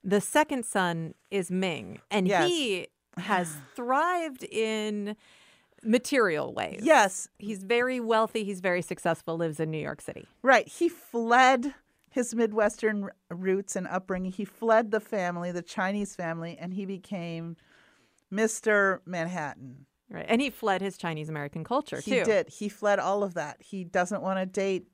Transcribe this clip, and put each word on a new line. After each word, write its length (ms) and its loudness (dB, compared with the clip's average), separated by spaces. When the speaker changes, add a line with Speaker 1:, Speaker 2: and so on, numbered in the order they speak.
Speaker 1:
The 180 2
second 440 0
son 480 -2
is 200 -2
Ming, 480 -4
and 180 2
Speaker 2:
Yes. 200 4
Speaker 1:
he 400 0
has 360 -2
Speaker 2:
<sighs> 100 -20
Speaker 1:
thrived 680 -2
in 720 -4
material 720 2
ways. 300 -6
Speaker 2:
Yes. 540 6
Speaker 1:
He's 260 -10
very 360 2
wealthy. 440 2
He's 160 -6
very 220 0
successful, 560 -2
lives 220 -2
in 120 -2
New 60 -4
York 240 -8
City. 240 -14
Speaker 2:
Right. 260 6
He 220 0
fled 840 4
his 260 -2
Midwestern 680 0
r-, 100 -10
roots 460 -2
and 120 -4
upbringing. 440 -4
He 120 -6
fled 480 2
the 80 2
family, 520 -4
the 100 -4
Chinese 540 -4
family, 440 -6
and 140 -8
he 120 -6
became 680 -8
Mister 760 2
Manhattan. 800 -8
Speaker 1:
Right. 180 -10
And 140 2
he 80 0
fled 320 -2
his 160 -6
Chinese 320 -6
American 340 -8
culture, 380 -4
Speaker 2:
He 100 -4
Speaker 1:
too. 140 2
Speaker 2:
did. 240 2
He 180 -8
fled 320 2
all 240 0
of 120 -6
that. 260 -6
He 220 -10
doesn't 380 -2
wanna 240 -2
date 480 -2